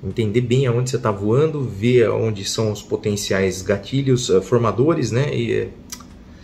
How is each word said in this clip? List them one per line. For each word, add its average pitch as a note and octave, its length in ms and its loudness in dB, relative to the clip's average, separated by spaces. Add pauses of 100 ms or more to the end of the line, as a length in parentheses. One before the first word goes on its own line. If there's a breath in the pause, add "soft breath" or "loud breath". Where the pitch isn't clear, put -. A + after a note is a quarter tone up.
entender G#2 400 0
bem B2 240 2
aonde B2 240 0
você - 80 -2
tá A2 140 0
voando, C3 500 0
ver A2+ 440 2
aonde G#2+ 400 -2
são A2 260 -2
os G2+ 100 -6
potenciais G2+ 800 -2
gatilhos, B2+ 680 0
eh, F#2 120 6
formadores, A#2+ 720 2
né? C3+ 240 0
E, G#2+ 340 -2 (760 loud breath)